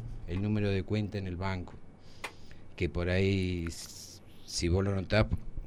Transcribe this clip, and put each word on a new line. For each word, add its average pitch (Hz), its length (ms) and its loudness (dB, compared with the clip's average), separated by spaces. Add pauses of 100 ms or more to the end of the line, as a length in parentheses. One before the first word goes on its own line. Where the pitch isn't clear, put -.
(280)
el 90 160 0
número 104 260 4
de 95 140 2
cuenta 104 340 0
en 98 80 -2
el 90 120 -4
banco, 92 360 -2 (1000)
que 87 140 2
por 87 200 0
ahí, 92 580 4
s-, - 540 -12 (240)
si - 220 0
vos 90 160 6
lo 98 100 2
notás, 107 320 4 (420)